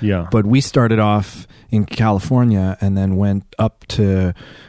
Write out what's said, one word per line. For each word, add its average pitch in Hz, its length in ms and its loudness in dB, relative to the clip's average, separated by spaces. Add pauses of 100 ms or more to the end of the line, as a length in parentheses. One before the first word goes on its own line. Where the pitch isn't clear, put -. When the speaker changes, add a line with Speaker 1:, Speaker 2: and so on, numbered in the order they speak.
Speaker 1:
Yeah. 95 300 -2
Speaker 2:
But 107 160 2
we 127 140 2
started 117 380 0
off 104 480 0 (240)
in 104 160 0
California 107 960 0
and 98 160 0
then 95 200 0
went 98 280 0 (140)
up - 300 -4
to, 95 460 0 (340)